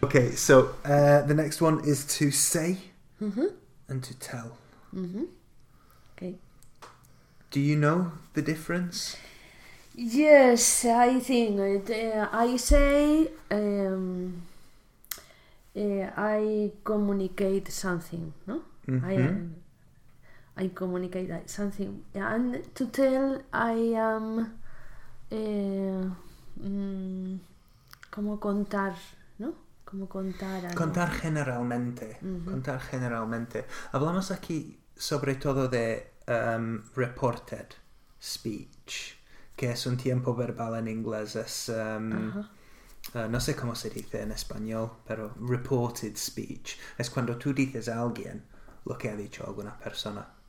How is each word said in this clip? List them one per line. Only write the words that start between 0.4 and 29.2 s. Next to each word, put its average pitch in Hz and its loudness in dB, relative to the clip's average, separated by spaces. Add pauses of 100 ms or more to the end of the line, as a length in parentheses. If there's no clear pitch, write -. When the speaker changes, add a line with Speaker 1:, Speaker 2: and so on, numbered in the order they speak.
Speaker 1:
uh, 143 8
the 147 4
next 156 0
one 160 4
is 147 2 (120)
to 147 4
say 170 2 (440)
Speaker 2:
Mm-hmm. 214 0 (400)
Speaker 1:
and 131 -4
to - -12
tell. 117 -12 (380)
Speaker 2:
Mm-hmm. 190 -4 (920)
Okay. 185 -10 (1120)
Speaker 1:
Do 139 0
you 143 4
know 160 4 (200)
the 156 0
difference? 170 -4 (760)
Speaker 2:
Yes, 247 8
I 240 6
think 233 4
it, 214 0
uh, 208 0
I 240 4
say, 294 6 (220)
um, 190 -2 (1300)
uh, 202 -4 (360)
I 214 0 (120)
communicate 196 0
something, 170 -4 (140)
no? 269 -6 (260)
I, 135 0
Speaker 1:
Mm-hmm. 170 2 (1080)
Speaker 2:
I 190 -2
communicate 180 -4
that 170 -8
something. 202 -6 (120)
And 240 -2
to 262 -2
tell, 269 2 (100)
I 226 0 (240)
am, 220 -2 (720)
uh, 220 -6 (1200)
mm, 190 -6 (720)
¿cómo 208 -4
contar? 202 0 (920)